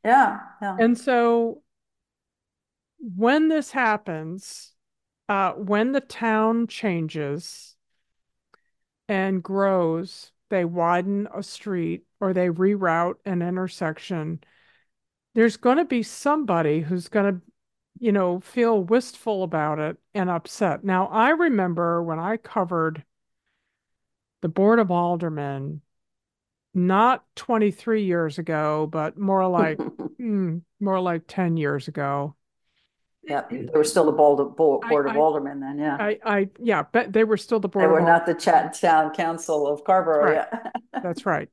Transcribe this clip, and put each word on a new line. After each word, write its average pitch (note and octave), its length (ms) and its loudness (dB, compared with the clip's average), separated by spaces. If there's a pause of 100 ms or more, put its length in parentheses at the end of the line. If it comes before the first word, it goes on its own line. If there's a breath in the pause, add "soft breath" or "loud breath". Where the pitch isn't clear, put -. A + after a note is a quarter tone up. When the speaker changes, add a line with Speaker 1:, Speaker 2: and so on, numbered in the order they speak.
Speaker 1:
Yeah, A3+ 360 4 (200)
yeah. G3 200 -4
Speaker 2:
And A#3 180 4
so A#3 640 0 (1400)
when B3 500 2
this D#4 220 0
happens, F#3+ 1000 -4 (560)
uh, G3 240 2
when G#3 400 0
the C#4 80 0
town A3+ 680 0
changes D#3+ 1080 -6 (1300)
and F#3+ 340 -2
grows, F#3+ 880 -2 (180)
they F#3 140 0
widen F3 680 0
a G3 100 -10
street F3 600 -6 (180)
or F#3+ 120 0
they F3+ 160 2
reroute F3+ 760 0
an F3+ 180 -2
intersection, E3+ 960 -6 (960)
there's A3+ 220 4
gonna C4+ 280 2
be A#3+ 180 -2
somebody F#3 800 0
who's E3+ 280 -4
gonna, G3 320 0 (600)
you A#3 100 0
know, F#3 300 0
feel A3+ 420 0
wistful G#3 640 -2
about D#3 340 -2
it D3+ 200 -4 (160)
and F#3 160 0
upset. E3+ 540 -2
Now, F#3+ 240 0
I A3 220 2
remember F3+ 720 0
when D#3+ 160 -4
I G3+ 200 -4
covered E3 680 -2 (1400)
the F3 80 -4
Board G#3+ 320 4
of F#3+ 100 0
Aldermen, D#3 880 -2 (960)
not F#3+ 480 2 (140)
twenty-three G#3+ 680 0
years E3+ 340 -2
ago, D#3 520 -2
but D#3 280 -4
more F#3+ 280 2
like, E3 320 0
Speaker 1:
<laughs> - 420 -10
Speaker 2:
mm, F#3+ 420 -2 (180)
more F#3+ 200 0
like E3+ 280 -4
ten E3+ 300 -2
years C#3+ 280 -2
ago. C#3+ 480 -6 (880)
Speaker 1:
Yeah, D4+ 280 -6
they A#2 240 -8
were D3+ 100 6
still D#3 220 4
the D3+ 60 4
Board D3 280 6
of, - 160 -4
Bo-, D3+ 260 4
Speaker 2:
I, - 60 -4
Speaker 1:
Board C#3+ 180 2
of C3 60 -2
Speaker 2:
I, C#3+ 60 0
Speaker 1:
Aldermen C#3+ 420 0
then, C#3 180 -8
yeah. D3 220 -2
Speaker 2:
I, G#3+ 240 -2
I, G3+ 240 0 (100)
yeah, G#3 320 0
but A3+ 220 0
they A3 120 4
were G#3+ 120 0
still A3 240 -2
the G3 80 -4
Board F#3+ 160 0
Speaker 1:
They - 20 6
Speaker 2:
of D#3+ 60 6
Speaker 1:
were D#3+ 80 6
not E3+ 260 4
the F3 60 0
Speaker 2:
Aldermen. E3 400 2
Speaker 1:
Chat-, - 80 -12
Town D#3 340 4
Council E3 540 -2
of D3 160 -4
Carrboro, D#3 500 2
Speaker 2:
That's - 180 -2
right. - 200 -12 (220)
Speaker 1:
yeah. E3 60 -6
<laughs> - 20 -12
Speaker 2:
That's F3 240 -6
right. D#3+ 260 -2